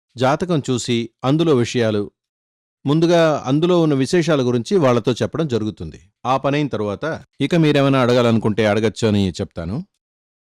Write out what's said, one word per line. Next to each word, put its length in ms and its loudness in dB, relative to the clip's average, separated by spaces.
జాతకం 520 0
చూసి 400 -4
అందులో 320 2
విషయాలు 560 -2
ముందుగా, 600 2
అందులో 360 2
ఉన్న 120 2
విశేషాల 480 0
గురించి 360 0
వాళ్ళతో 340 2
చెప్పడం 360 -4
జరుగుతుంది. 540 -6
ఆ 120 0
పనైన 300 -2
తర్వాత 560 -6
ఇక 140 -2
మీరేమైనా 460 2
అడగాలనుకుంటే 640 2
అడగచ్చు 420 0
అని 240 2
చెప్తాను. 520 -8